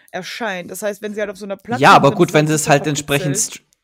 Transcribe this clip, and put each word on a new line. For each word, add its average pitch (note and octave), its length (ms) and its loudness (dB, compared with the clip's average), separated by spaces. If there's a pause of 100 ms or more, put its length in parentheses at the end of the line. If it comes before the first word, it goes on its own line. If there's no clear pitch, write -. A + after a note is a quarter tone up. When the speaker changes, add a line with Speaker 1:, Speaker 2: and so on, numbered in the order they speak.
(120)
Speaker 1:
erscheint. F3+ 580 -8
Das F#3 120 -12
heißt, G#3 200 -6
wenn G#3+ 120 -10
sie G#3+ 60 -6
halt G3+ 100 -4
auf G3 60 -14
so G3+ 80 -16
einer G3 120 -10
Plattform B2+ 240 -6
Speaker 2:
Ja, D#3+ 120 8
aber C#3+ 180 6
Speaker 1:
sind, C#3+ 60 0
Speaker 2:
gut, F3 120 2
Speaker 1:
ist - 60 -4
Speaker 2:
wenn D3+ 120 2
Speaker 1:
halt - 20 0
Speaker 2:
sie D#3 60 0
es D3+ 80 -2
Speaker 1:
super D#3+ 100 0
Speaker 2:
halt D3 140 2
entsprechend C#3+ 500 -4
Speaker 1:
verpixelt. - 300 -8 (180)